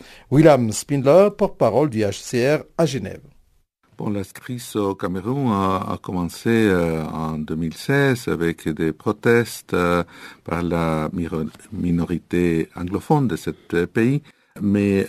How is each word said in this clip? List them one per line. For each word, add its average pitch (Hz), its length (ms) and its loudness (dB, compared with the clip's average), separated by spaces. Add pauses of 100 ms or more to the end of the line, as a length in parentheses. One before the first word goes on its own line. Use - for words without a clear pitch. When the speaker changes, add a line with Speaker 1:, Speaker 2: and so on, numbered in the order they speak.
(320)
Speaker 1:
William 135 400 6
Spindler, 143 640 4
porte-parole 139 540 2
du 110 80 -2
H 101 140 0
C 127 420 0
R 131 80 -6 (160)
à 165 80 2
Genève. 98 340 -8 (720)
Speaker 2:
Bon, 110 140 -6
la 101 140 -4
crise - 520 -12
au 98 200 0
Cameroun 107 560 -2
a, 95 420 0
a 92 80 -6
commencé, 90 480 -4
euh, 90 560 2
en 80 320 -6
deux 78 180 -6
mille 80 200 -4
seize 139 520 0
avec 85 400 -2
des 80 240 -2
protestes, 113 840 0
euh, 87 280 2 (400)
par 85 200 -4
la 82 500 -2
miro-, 80 320 -6 (260)
minorité 87 1040 -2
anglophone 95 520 0
de 85 80 -2
cet, - 400 -10
euh, 87 100 0
pays. 131 380 0 (360)
Mais 101 500 2